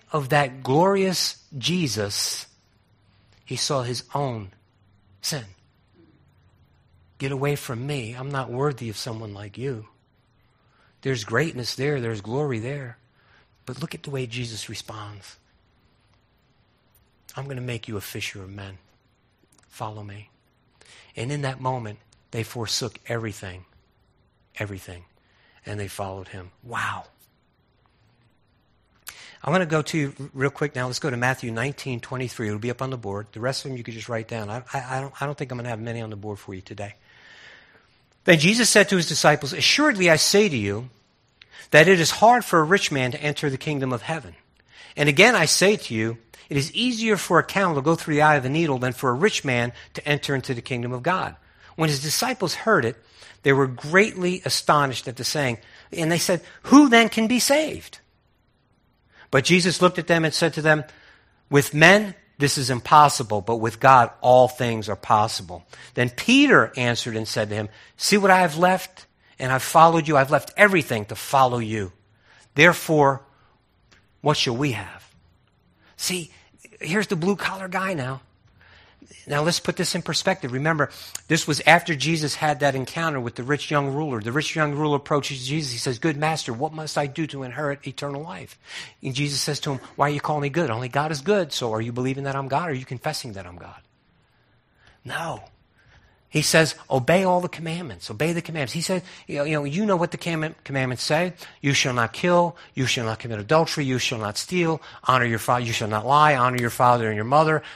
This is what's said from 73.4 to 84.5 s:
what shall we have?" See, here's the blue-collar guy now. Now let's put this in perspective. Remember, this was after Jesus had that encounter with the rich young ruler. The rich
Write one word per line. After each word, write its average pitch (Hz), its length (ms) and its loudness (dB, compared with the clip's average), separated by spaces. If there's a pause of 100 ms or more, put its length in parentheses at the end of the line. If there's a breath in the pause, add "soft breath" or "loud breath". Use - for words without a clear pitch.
what 151 160 2
shall 123 180 -2
we 139 180 -2
have?" 101 300 -12 (920 soft breath)
See, 180 340 -6 (480 soft breath)
here's 185 280 -2
the 202 80 -2
blue-collar 190 520 -2
guy 185 260 -4
now. 135 280 -6 (1080 soft breath)
Now 147 160 0
let's 165 160 0
put - 180 -4
this 180 180 -2
in 175 60 -2
perspective. 165 500 -2
Remember, 143 400 0 (360 loud breath)
this 160 200 2
was 147 180 0
after 170 300 6
Jesus 151 400 -2
had 147 240 -2
that 139 160 2
encounter 143 440 -4
with 117 160 -6
the 127 80 -8
rich 139 280 -2
young 143 220 2
ruler. 139 280 -4
The 113 100 -4
rich 143 240 -2